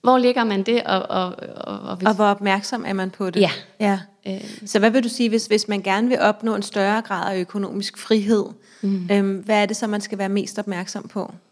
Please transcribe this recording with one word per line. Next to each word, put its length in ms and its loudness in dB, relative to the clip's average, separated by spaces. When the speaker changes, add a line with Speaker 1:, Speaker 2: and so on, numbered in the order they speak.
Speaker 1:
hvor 160 6
ligger 260 4
man 200 0
det, 200 0
og, 260 0
og, 260 -2
og, 220 -10
og 160 -8
hvis 120 0
Speaker 2:
Og 80 4
hvor 100 2
opmærksom 640 0
er 60 -2
man 160 -2
på 200 -6
det? 120 -2
Speaker 1:
Ja. 100 6
Speaker 2:
Ja. 200 2
Speaker 1:
Øh. 140 -8
Speaker 2:
Så 140 2
hvad 100 6
vil 140 4
du 60 -2
sige, 200 0
hvis, 160 0
hvis 220 2
man 140 -2
gerne 260 0
vil 120 2
opnå 360 2
en 80 -4
større 380 0
grad 340 -4
af 40 -2
økonomisk 580 -6
frihed, 480 2
Speaker 1:
Mm. 300 -2
Speaker 2:
øhm, 260 2
hvad 240 2
er 40 4
det 120 -6
så, 100 -4
man 140 -4
skal 160 -8
være 120 -4
mest 300 -2
opmærksom 480 -8
på? 260 -8